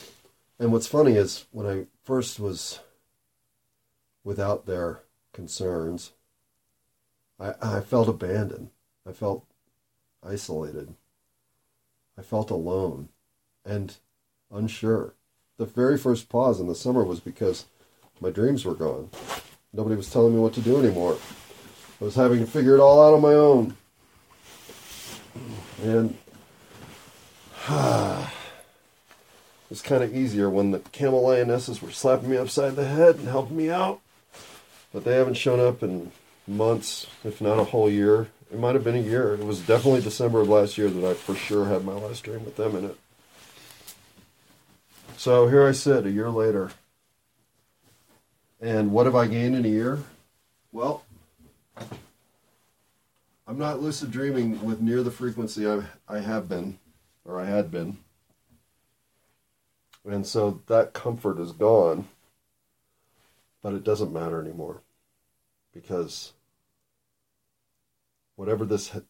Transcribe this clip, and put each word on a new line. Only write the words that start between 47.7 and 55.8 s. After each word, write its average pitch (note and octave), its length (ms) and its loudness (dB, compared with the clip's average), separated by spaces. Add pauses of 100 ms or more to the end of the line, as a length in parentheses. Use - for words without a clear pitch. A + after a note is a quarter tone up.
And G#2+ 320 0
what A#2+ 120 6
have B2+ 100 4
I A#2+ 120 4
gained A#2+ 280 0
in A#2+ 100 0
a A2 40 0
year? A#2+ 300 -2 (720)
Well, A#2+ 320 -6 (2500)
I'm A#2 120 -12
not D3 240 -6
lucid C#3+ 300 -8
dreaming A#2+ 520 -4
with A2 160 -4
near A#2+ 240 0
the A#2+ 80 -4
frequency A2 560 -6
I, G#2 140 0 (260)